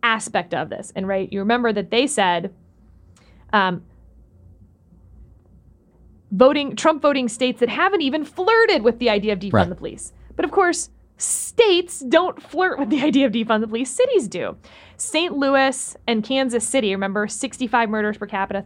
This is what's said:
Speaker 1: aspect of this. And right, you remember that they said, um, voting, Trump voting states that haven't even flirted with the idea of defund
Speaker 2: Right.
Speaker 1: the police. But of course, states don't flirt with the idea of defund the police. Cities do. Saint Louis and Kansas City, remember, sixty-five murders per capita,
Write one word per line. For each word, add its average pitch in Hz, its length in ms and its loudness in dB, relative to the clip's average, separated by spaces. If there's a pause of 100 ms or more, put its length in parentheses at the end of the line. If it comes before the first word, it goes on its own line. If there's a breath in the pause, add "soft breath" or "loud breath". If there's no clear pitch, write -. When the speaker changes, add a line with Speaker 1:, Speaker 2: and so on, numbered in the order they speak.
Speaker 1:
aspect 214 500 -2
of 139 160 -4
this. - 260 -12
And 190 120 -6
right, 190 260 -4
you 196 60 -4
remember 226 340 0
that 202 160 -4
they 240 160 2
said, 185 480 0 (1000 soft breath)
um, 185 280 2 (2500)
voting, 269 440 4
Trump 311 260 0
voting 277 260 2
states 247 320 -2
that 240 100 2
haven't 349 320 0
even 285 220 -2
flirted 403 600 2
with 233 160 2
the 240 100 2
idea 208 240 0
of 185 60 -4
defund 196 140 -6
Speaker 2:
Right. 180 160 4
Speaker 1:
the 180 60 -8
police. - 380 -14 (220 soft breath)
But - 100 -2
of 294 60 -6
course, 349 380 0 (280)
states - 840 0
don't 320 420 0
flirt 349 380 -2
with 254 100 -2
the 285 120 2
idea 277 260 4
of 214 40 0
defund 220 300 0
the 226 60 -2
police. 233 240 -4
Cities 480 360 2
do. 120 280 -6 (420 loud breath)
Saint 311 400 -2
Louis 269 580 2 (120)
and 226 160 0
Kansas 262 440 -2
City, 220 240 0
remember, 196 360 -2
sixty-five 233 640 -2
murders 208 280 -2
per 214 100 -10
capita, 196 380 -4